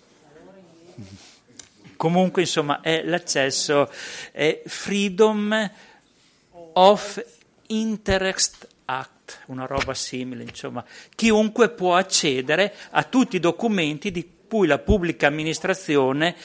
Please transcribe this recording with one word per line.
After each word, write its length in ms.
comunque, 420
insomma, 400
è 240
l'accesso, 880
è 320
Freedom 1080
of 500
Interest 1000
Act, 600
una 180
roba 300
simile, 480
insomma. 420
Chiunque 560
può 240
accedere 800
a 140
tutti 320
i 40
documenti 680
di 380
cui 180
la 120
pubblica 500
amministrazione 1080